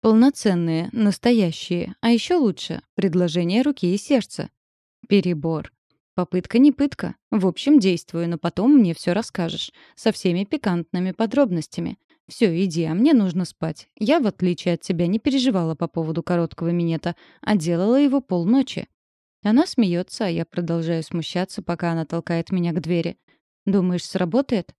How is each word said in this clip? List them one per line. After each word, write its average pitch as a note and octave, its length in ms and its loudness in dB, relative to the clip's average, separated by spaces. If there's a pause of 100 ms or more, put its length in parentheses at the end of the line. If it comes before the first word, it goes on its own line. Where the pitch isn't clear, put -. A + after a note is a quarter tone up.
Полноценные, F#3+ 880 2
настоящие, G3 1080 0
а A3+ 100 2
ещё A#3+ 280 2
лучше — G#3 440 -2 (120)
предложение F3+ 680 0
руки C4 320 0
и G3+ 40 -2
сердца". - 520 -2 (580)
"Перебор". E3 640 0 (440)
"Попытка F3+ 420 -2
не C#4 140 8
пытка. - 420 -4 (160)
В G3 160 0
общем, C4+ 320 4
действуй, F3 480 0
но E3+ 120 -4
потом A3+ 400 4
мне F3+ 160 4
всё - 180 -2
расскажешь, F3 580 -4 (260)
со - 160 -2
всеми F#3 320 0
пикантными F#3 680 -4
подробностями. G3 880 -2 (280)
Всё, - 200 0 (100)
иди, E3+ 280 -2
а D#3+ 100 -2
мне B3 180 4
нужно F#3 320 2
спать. - 440 -10 (100)
Я, A3 220 2
в A#3+ 60 0
отличие F3+ 480 -2
от E3 60 -8
тебя, E3+ 280 -2
не G3+ 100 0
переживала A3+ 560 0
по E3 140 -6
поводу E3 340 -4
короткого E3+ 480 -2
минета, E3+ 460 -2 (260)
а G#3 120 0
делала F3+ 460 2
его C#4 220 2
полночи". G#3+ 680 0 (540)
Она A#3+ 240 4
смеётся, F#3 580 -2
а G3 40 -2
я E3 180 -2
продолжаю E3 560 -4
смущаться, F3 600 -6
пока E3+ 300 -4
она E3 140 -4
толкает E3 440 -4
меня F3 220 0
к D3+ 80 -2
двери. E3+ 380 -4 (480)
"Думаешь, F#3 380 0
сработает?" F#3+ 760 -2